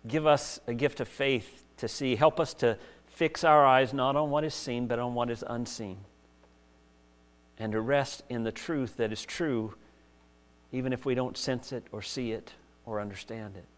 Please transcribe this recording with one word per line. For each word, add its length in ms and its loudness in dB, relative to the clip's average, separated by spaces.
Give 180 -2
us 420 4
a 60 -2
gift 260 0
of 80 -2
faith 560 -2
to 100 -4
see. 280 0
Help 240 4
us 160 0
to 220 2
fix 360 -2
our 220 10
eyes 280 6
not 220 2
on 140 0
what 140 0
is 100 -4
seen, 340 -4
but 120 0
on 140 -2
what 160 0
is 180 -6
unseen. 500 -8
And 160 -4
to 80 0
rest 480 0
in 140 -4
the 80 0
truth 460 -4
that 140 0
is 120 -6
true, 520 -4
even 180 -2
if 140 -4
we 100 2
don't 220 -2
sense 340 -4
it 200 -8
or 100 -8
see 300 -6
it 200 -8
or 140 -4
understand 560 -10
it. 100 -18